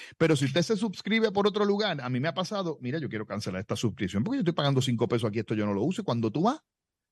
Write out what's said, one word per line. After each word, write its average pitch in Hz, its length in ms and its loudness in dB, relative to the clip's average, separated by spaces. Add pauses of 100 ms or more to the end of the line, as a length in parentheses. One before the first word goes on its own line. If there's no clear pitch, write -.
(180)
Pero 160 180 6
si 135 100 2
usted 139 160 2
se 220 140 0
suscribe 220 560 0
por 202 140 2
otro 208 180 2
lugar, 202 360 2
a 123 80 -4
mí 127 120 0
me 143 80 0
ha 160 60 -2
pasado, 185 460 -2
"Mira, 127 180 -4
yo 170 100 -4
quiero 107 180 -4
cancelar 101 340 -4
esta 104 160 -4
suscripción 101 480 -2
porque 247 140 -2
yo - 20 -2
estoy 170 140 0
pagando 139 280 2
cinco 120 260 2
pesos 117 200 0
aquí, 104 120 -2
esto 110 140 -4
yo 107 120 0
no 104 80 0
lo 98 80 0
uso", 180 200 -2
y - 20 -10
cuando 117 260 0
tú 143 120 -2
vas, 247 180 2 (520)